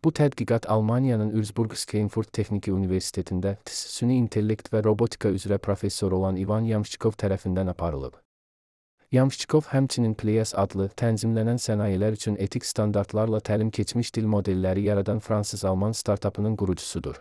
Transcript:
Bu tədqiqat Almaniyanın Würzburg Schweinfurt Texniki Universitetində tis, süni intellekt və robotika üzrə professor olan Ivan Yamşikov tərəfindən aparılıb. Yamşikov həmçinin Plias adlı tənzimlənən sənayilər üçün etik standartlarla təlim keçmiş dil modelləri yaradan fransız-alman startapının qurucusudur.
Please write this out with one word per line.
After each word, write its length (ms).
Bu 100
tədqiqat 560
Almaniyanın 640
Würzburg 400
Schweinfurt 580
Texniki 380
Universitetində 840
tis, 140
süni 260
intellekt 480
və 160
robotika 480
üzrə 240
professor 560
olan 240
Ivan 320
Yamşikov 480
tərəfindən 540
aparılıb. 420
Yamşikov 600
həmçinin 420
Plias 400
adlı 400
tənzimlənən 640
sənayilər 560
üçün 240
etik 260
standartlarla 800
təlim 320
keçmiş 400
dil 160
modelləri 560
yaradan 320
fransız-alman 800
startapının 560
qurucusudur. 680